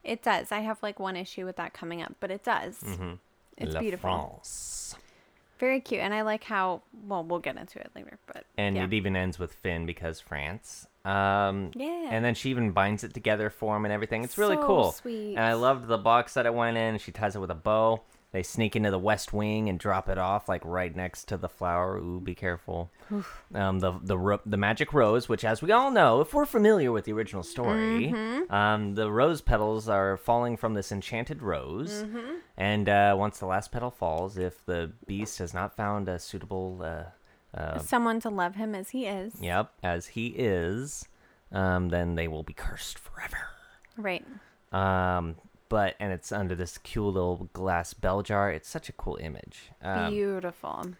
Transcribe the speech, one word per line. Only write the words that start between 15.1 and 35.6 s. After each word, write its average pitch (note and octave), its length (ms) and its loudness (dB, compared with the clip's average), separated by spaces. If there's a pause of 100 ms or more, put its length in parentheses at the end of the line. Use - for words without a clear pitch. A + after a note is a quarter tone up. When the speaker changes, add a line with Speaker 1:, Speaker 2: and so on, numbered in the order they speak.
Speaker 2:
And A2+ 80 2
I A2+ 100 4
loved A#2+ 340 2
the A2+ 100 4
box A#2 380 4
that B2 100 2
it A#2 80 4
went A#2 240 2
in. A2+ 220 2
She - 120 -12
ties G#2 240 -2
it G#2 40 -4
with F2+ 120 -4
a E2 40 -4
bow. A2 460 4 (320)
They F#2 100 0
sneak A2 320 0
into G#2+ 160 4
the F#2 80 2
West G#2 320 2
Wing G#2+ 380 0
and F2+ 100 0
drop F#2+ 300 0
it F#2+ 80 0
off, F#2+ 320 0
like, F2+ 160 0
right F2 280 -2
next F2+ 360 -6
to G2+ 80 -2
the F2+ 100 -4
flower. F2+ 500 0
Ooh, F2 220 -6
be F2+ 160 -6
careful. F2 560 -4 (200)
Speaker 1:
Oof. - 320 -6 (120)
Speaker 2:
Um, F#2+ 240 2
the, F#2 140 2 (100)
the F#2+ 140 0
ro-, G2+ 280 2
the G#2 120 0
magic A2 360 0
rose, A#2+ 360 6
which, A2+ 160 0
as A2+ 160 2
we E3+ 100 2
all C4 200 6
know, C#3+ 280 8
if - 140 2
we're D4 120 4
familiar G#3 460 6
with G#2+ 140 0
the G#2+ 80 -4
original G#2+ 280 -2
story, C#3 720 0
Speaker 1:
Mm-hmm. A#3 400 -4
Speaker 2:
um, G#2 420 2
the G#2+ 140 2
rose C#3 300 4
petals A2 480 2
are G2 300 4
falling A#2+ 400 2
from A2 160 0
this G2+ 180 -4
enchanted A#2+ 500 -6
rose. G2 600 -4
Speaker 1:
Mm-hmm. A#3 280 -10 (260)
Speaker 2:
And, G#2+ 320 2
uh, G2+ 280 8
once G2+ 220 0
the G2 60 -6
last F#2+ 260 -2
petal A#2+ 200 -4
falls, F2+ 460 -2
if F2+ 280 -4
the E2+ 260 -2 (160)
beast G2+ 320 -6
has F2 140 -6
not F#2 240 -4